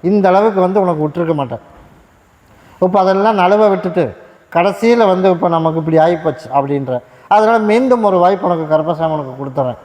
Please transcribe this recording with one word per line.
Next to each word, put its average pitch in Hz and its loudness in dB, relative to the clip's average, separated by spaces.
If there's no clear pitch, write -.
இந்த 202 2
அளவுக்கு 202 2
வந்து 190 0
உனக்கு 165 -2
விட்டுருக்க 160 -4
மாட்டேன். 113 -8
இப்ப 180 -2
அதெல்லாம் 196 0
நழுவ 208 4
விட்டுட்டு 175 -2
கடைசியில 220 2
வந்து 185 2
இப்ப 170 -2
நமக்கு 160 0
இப்படி 160 0
ஆயிப்போச்சு 165 -2
அப்படின்ற. 139 -2
அதனால 220 2
மீண்டும் 240 0
ஒரு 190 2
வாய்ப்பு 190 0
உனக்கு 160 -2
கருப்பசாமி 156 -2
உனக்கு 131 -10
கொடுத்துறேன். 131 -6